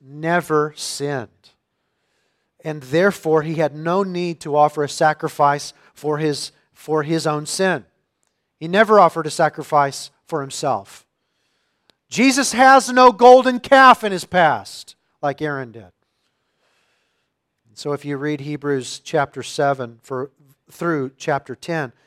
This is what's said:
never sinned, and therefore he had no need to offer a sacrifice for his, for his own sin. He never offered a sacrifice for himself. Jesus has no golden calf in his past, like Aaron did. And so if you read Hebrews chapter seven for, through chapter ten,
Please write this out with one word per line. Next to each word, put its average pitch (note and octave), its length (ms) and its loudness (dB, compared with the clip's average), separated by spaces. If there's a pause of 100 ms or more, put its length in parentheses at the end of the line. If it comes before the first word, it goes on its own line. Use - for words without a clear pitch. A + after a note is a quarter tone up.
never D3+ 720 -2
sinned, C#3+ 540 -8 (1300)
and D3+ 180 -10
therefore D#3+ 600 0
he D#3+ 120 -6
had D3 200 -2
no E3+ 260 -4
need F3 380 -8
to D3 160 -8
offer D3+ 280 2
a C#3 60 -6
sacrifice D3 840 -2 (220)
for D3 240 -6
his, D3 340 -4 (220)
for D#3 300 -4
his D#3+ 240 -4
own D3+ 180 -4
sin. F3 400 -2 (760)
He D#3+ 80 -12
never G#3 320 4
offered E3 280 4
a D3 40 -8
sacrifice D3 800 -2 (160)
for D#3 160 -6
himself. C3 640 -8 (1040)
Jesus B3+ 440 0
has C4 380 4
no B3+ 200 6
golden B3 480 6
calf C4 440 6
in G#3 80 -4
his F3+ 140 -6
past, D3 720 -2 (260)
like C#3+ 220 -6
Aaron C#3 280 -8
did. G#2 200 -20 (1800)
And G#2 80 -20
so D3 160 -6
if C#3+ 100 -8
you C#3+ 140 -8
read D3 240 -6
Hebrews C#3 580 -6
chapter C#3 420 -4
seven C3 600 -4
for, C3+ 260 -10 (400)
through D3+ 460 -6
chapter C#3 400 -6
ten, D#3 380 -8 (140)